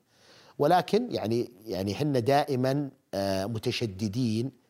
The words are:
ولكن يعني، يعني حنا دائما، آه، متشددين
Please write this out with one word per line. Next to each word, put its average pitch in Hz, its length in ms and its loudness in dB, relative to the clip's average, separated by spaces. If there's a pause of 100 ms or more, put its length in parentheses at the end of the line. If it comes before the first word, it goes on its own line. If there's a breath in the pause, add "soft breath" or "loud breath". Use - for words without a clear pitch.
(580 soft breath)
ولكن 175 560 2
يعني، 110 360 -2 (160)
يعني 98 280 -2
حنا 139 240 0
دائما، 135 720 2 (240)
آه، 98 320 0
متشددين 113 1040 -2 (200)